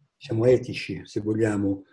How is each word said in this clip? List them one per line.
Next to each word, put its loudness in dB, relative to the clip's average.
diciamo, 0
etici, 2
se -6
vogliamo, 0